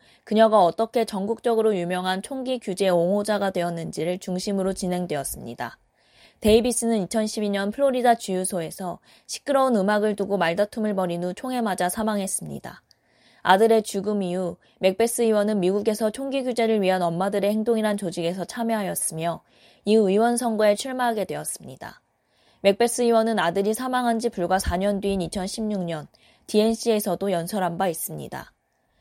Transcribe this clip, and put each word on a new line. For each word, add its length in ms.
그녀가 400
어떻게 420
전국적으로 680
유명한 460
총기 380
규제 280
옹호자가 600
되었는지를 680
중심으로 540
진행되었습니다. 1040
데이비스는 680
이천십이 440
년 220
플로리다 420
주유소에서 840
시끄러운 500
음악을 400
두고 220
말다툼을 560
벌인 300
후 100
총에 280
맞아 280
사망했습니다. 960
아들의 400
죽음 400
이후 340
맥베스 420
의원은 400
미국에서 480
총기 340
규제를 380
위한 200
엄마들의 480
행동이란 460
조직에서 480
참여하였으며 1000
이후 240
의원 260
선거에 400
출마하게 480
되었습니다. 800
맥베스 440
의원은 360
아들이 340
사망한 460
지 80
불과 320
사 160
년 240
뒤인 220
이천십육 640
년 220
디엔씨에서도 840
연설한 460
바 100
있습니다. 640